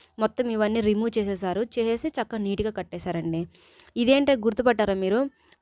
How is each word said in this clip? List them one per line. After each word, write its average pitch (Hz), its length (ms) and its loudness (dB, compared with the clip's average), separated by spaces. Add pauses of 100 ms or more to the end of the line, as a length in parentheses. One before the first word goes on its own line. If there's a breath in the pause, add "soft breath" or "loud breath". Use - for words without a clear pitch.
(180 loud breath)
మొత్తం 220 320 -2
ఇవన్నీ 220 300 0
రిమూవ్ 214 380 0
చేసేసారు. 196 420 -2
చేసేసి 233 480 -2
చక్కగా 233 300 -6
నీట్‌గా 202 320 -2
కట్టేశారండి. 175 760 -4 (500 loud breath)
ఇదేంటో 269 360 4
గుర్తుపట్టారా 220 640 2
మీరు? 196 360 0 (320 soft breath)